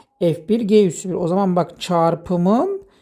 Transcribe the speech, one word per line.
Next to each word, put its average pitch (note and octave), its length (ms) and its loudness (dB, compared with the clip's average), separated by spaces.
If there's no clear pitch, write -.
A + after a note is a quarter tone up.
F D#3+ 300 -2
bir A3+ 120 0
G G#3 240 4
üssü F#3 240 -4
bir. F3 40 -6
O F3+ 140 -4
zaman F#3 280 0
bak - 260 -4
çarpımın F3+ 1040 0